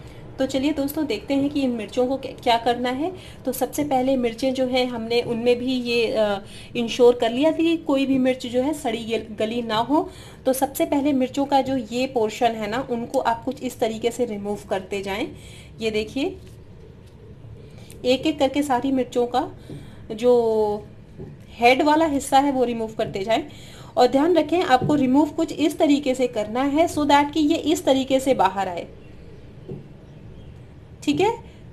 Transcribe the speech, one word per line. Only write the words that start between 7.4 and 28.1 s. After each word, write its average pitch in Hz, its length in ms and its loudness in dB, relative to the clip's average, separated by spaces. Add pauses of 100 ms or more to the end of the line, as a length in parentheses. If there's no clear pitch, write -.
था 311 60 -2
कि 330 200 2
कोई 277 280 0
भी 269 120 2
मिर्च 254 300 0
जो 240 140 0
है, 285 120 0
सड़ी 233 320 -4
गल-, 214 340 -4
गली 226 220 -2
ना 226 160 -2
हो। 285 340 0 (340)
तो 262 80 4
सबसे 277 320 0
पहले 294 280 2
मिर्चों 254 320 0
का 277 160 2
जो 262 160 0
ये 240 300 -2
पोर्शन 220 440 0
है 220 180 -6
ना, 254 200 -4
उनको 240 300 -2
आप 233 240 -2
कुछ 254 180 -6
इस 247 180 -6
तरीके 220 320 -2
से 240 140 -2
रिमूव 202 340 -6 (100)
करते 196 320 -4
जाएं। 202 260 -6 (520)
ये 220 120 -2
देखिए, 220 460 -2 (1700)
एक 262 220 2
एक 302 120 -2
करके 269 240 2
सारी 269 280 0
मिर्चों 247 360 0
का 269 240 -2 (600)
जो 220 720 2 (640)
हेड 247 320 4
वाला 302 240 4
हिस्सा 277 340 2
है, 285 120 2
वो 262 120 2
रिमूव 226 300 -4
करते 196 300 -4
जाएं। 226 200 0 (540)
और 247 100 8
ध्यान 294 300 4
रखें, 320 260 2
आपको 254 320 2
रिमूव 269 340 4
कुछ 330 220 -4
इस 302 260 0
तरीके 285 380 4
से 254 120 0
करना 220 360 -4
है, 294 240 4
so 330 100 -4
that 294 360 4
कि 330 60 0
ये 302 160 4
इस 311 300 0
तरीके 269 340 2